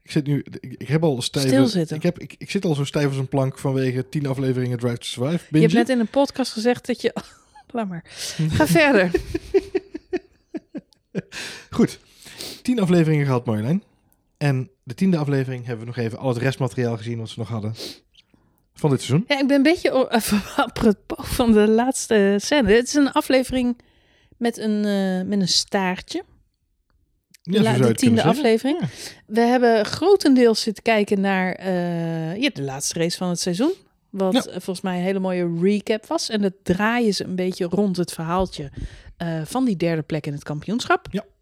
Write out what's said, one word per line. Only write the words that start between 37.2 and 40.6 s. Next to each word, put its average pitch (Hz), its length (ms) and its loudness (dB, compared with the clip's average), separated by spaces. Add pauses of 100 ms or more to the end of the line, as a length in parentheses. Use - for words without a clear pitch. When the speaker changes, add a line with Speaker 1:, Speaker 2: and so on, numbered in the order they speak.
Speaker 2:
een 185 120 -6
beetje 185 300 -4
rond 190 320 0
het 175 160 -2
verhaaltje, 170 580 -4 (460)
eh, 165 280 -4
van 262 200 -2
die 208 120 0
derde 165 240 0
plek 156 240 -6
in 143 80 -6
het 147 100 -10
kampioenschap. 214 680 -4